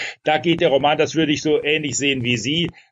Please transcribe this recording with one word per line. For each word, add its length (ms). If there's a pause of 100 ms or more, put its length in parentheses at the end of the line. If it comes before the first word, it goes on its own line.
(220)
Da 160
geht 220
der 80
Roman, 300
das 180
würde 160
ich 100
so 180
ähnlich 360
sehen 260
wie 140
Sie, 340 (220)